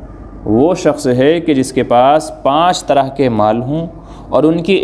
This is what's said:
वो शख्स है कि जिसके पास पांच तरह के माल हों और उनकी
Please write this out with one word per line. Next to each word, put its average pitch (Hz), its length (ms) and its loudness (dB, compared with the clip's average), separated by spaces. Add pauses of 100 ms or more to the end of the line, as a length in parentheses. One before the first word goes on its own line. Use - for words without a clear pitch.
(440)
वो 131 340 2
शख्स 147 320 -2
है 135 320 2
कि 160 140 0
जिसके 131 300 -2
पास 131 440 2 (140)
पांच 165 440 0
तरह 139 220 2
के 131 220 0
माल 107 280 2
हों 151 280 -6 (400)
और 135 180 2
उनकी 165 380 0